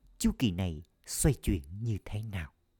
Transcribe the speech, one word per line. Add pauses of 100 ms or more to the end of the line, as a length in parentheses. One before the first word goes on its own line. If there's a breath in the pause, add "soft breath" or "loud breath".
(180)
chu
kỳ
này (220)
xoay
chuyển (200)
như
thế
nào. (280)